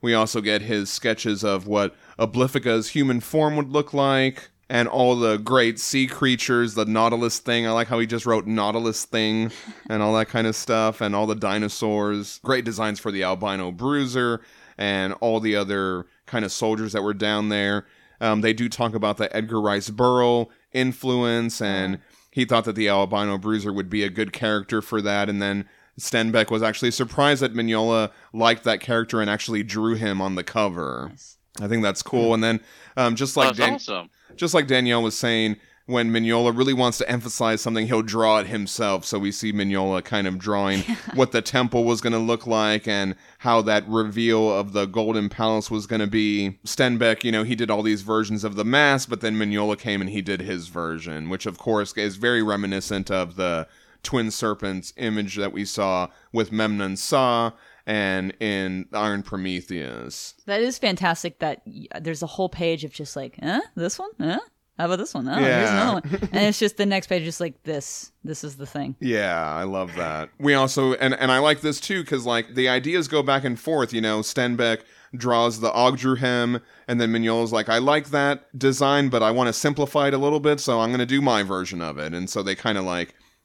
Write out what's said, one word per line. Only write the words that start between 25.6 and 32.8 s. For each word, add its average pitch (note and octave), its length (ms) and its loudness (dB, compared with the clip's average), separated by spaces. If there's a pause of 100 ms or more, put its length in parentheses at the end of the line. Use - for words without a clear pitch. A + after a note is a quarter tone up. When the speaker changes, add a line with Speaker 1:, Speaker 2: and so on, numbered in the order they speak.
Speaker 1:
Stenbeck A2+ 520 2
was A2 120 0
actually A2+ 280 0
surprised C3+ 520 2
that A#2+ 120 0
Mignola A2+ 560 2 (220)
liked A2+ 320 4
that A2 160 2
character A2+ 400 -2
and G#2 100 0
actually G#2+ 320 -2
drew A2 320 -2
him G#2 260 -2
on F#2+ 140 -2
the F2+ 100 -4
cover. E2 640 -2
Speaker 2:
Nice. - 260 -20 (240)
Speaker 1:
I G2+ 80 -4
think A2+ 160 0
that's G2 180 0
cool. A#2 320 2
And A2+ 80 2
then, A2+ 180 2 (360)